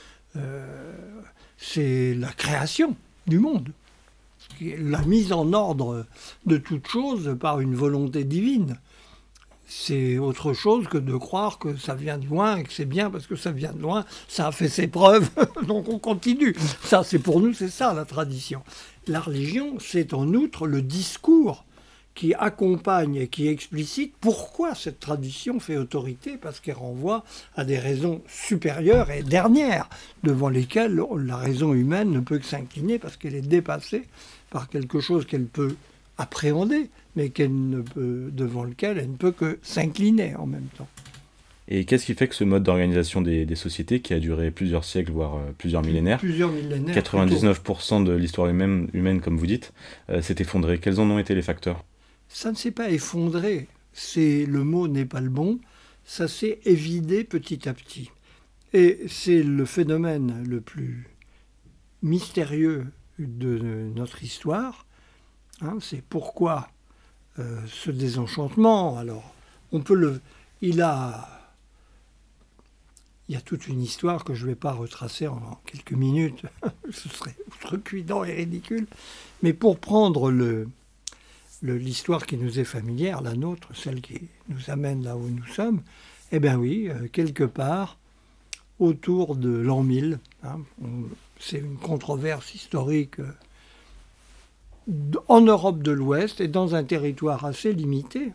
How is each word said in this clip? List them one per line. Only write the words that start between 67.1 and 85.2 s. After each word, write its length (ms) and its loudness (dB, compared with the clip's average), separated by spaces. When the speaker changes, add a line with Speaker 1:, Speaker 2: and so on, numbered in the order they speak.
Speaker 1:
euh, 280 -8
ce 240 -8
désenchantement. 1080 2
Alors, 380 -12
on 80 0
peut 140 2
le, 260 4
il 180 2
a, 480 -2
il 60 -6
y 20 -4
a 60 -8
toute 260 -10
une 140 -4
histoire 420 -4
que 80 -6
je 140 -6
vais 80 -2
pas 180 -4
retracer 540 -8
en, 80 -6
en 320 -12
quelques 260 -14
minutes. 500 0
<laughs> 280 -8
Ce 200 -14
serait 260 -12
outrecuidant 760 -6
et 80 -6
ridicule. 540 -6
Mais 100 6
pour 260 4
prendre 520 4
le, 360 2
le, 160 -2
l'histoire 480 -2
qui 140 -6
nous 200 -4
est 60 0
familière, 560 -4
la 140 -6
nôtre, 400 -6
celle 260 -8
qui 280 -14
nous 220 -8
amène 340 -4
là 100 -6
où 140 -6